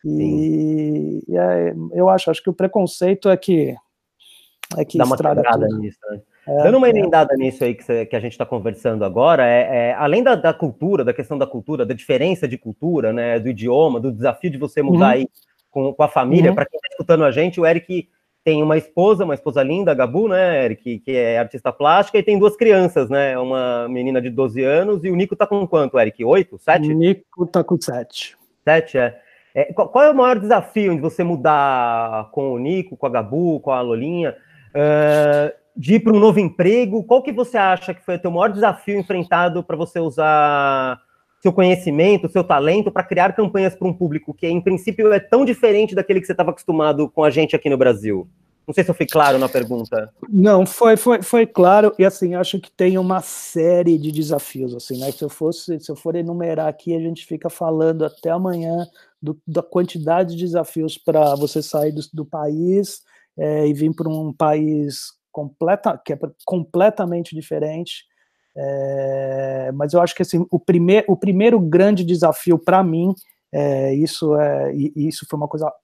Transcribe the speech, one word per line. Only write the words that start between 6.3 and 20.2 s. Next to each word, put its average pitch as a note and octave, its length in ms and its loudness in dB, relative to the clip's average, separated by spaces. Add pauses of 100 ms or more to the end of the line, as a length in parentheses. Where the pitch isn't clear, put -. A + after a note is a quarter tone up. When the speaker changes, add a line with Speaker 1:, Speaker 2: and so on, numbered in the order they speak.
Speaker 1:
É, D3 160 0
Speaker 2:
Dando F3+ 140 6
uma C4 100 4
Speaker 1:
é. A#3 40 4
Speaker 2:
emendada D#3+ 440 2
nisso C3 280 -4
aí B2 120 -2
que - 80 -20
cê, A#2 220 -2
que A#2+ 100 -8
a A2+ 60 -2
gente A#2 160 -10
tá A#2+ 80 -4
conversando A2 580 -4
agora, B2+ 420 2
é, A#2+ 440 2
é, B2 60 -2
além D3+ 280 0
da, B3+ 120 4
da E3 180 0
cultura, D#3+ 500 -2
da A#2 100 0
questão C#3+ 240 -8
da C3+ 80 0
cultura, C3 400 -6
da A#2+ 80 -6
diferença D3+ 540 -2
de B2 100 -8
cultura, B2 540 -4
né, A#2+ 260 -2
do A2+ 120 -4
idioma, B2 500 0
do B2+ 120 -4
desafio A#2+ 380 -4
de C#3 80 -8
você C#3+ 240 -6
mudar C#3+ 260 4
Speaker 1:
Uhum. C3 40 4
Speaker 2:
aí B2+ 180 0 (400)
com, C#3 240 -4
com D3+ 100 2
a D3+ 40 4
família, D3 440 4
Speaker 1:
Uhum. G3 40 0
Speaker 2:
pra C#3+ 100 0
quem - 140 -16
tá - 100 -16
escutando D#3+ 360 2
a C#3 60 4
gente, E3+ 280 -2
o E3+ 60 2
Eric E3+ 420 0 (380)
tem D#3 180 2
uma D#3 140 2
esposa, F#3 480 2
uma D#3 80 -4
esposa C#3 280 -4
linda, E3+ 300 0
a - 20 2
Gabu, C3+ 360 0